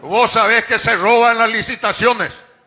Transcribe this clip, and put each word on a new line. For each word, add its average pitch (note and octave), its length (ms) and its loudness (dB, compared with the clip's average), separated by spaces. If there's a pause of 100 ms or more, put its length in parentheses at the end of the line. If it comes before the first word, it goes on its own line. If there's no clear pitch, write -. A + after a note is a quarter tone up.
vos G#3+ 280 0
sabés A3+ 360 0
que A3+ 120 -2
se A#3 180 -2
roba A#3 360 4
en A3+ 80 -2
las A3+ 100 2
licitaciones. A3 800 -2 (360)